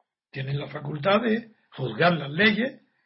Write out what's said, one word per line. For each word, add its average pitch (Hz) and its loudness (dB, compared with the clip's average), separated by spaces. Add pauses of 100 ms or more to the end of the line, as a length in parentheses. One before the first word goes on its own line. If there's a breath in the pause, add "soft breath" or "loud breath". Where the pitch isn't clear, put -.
(300)
Tienen 139 -4
la 147 -8
facultad 151 0
de 226 -2 (160)
juzgar 131 2
las 143 -6
leyes 214 0 (240)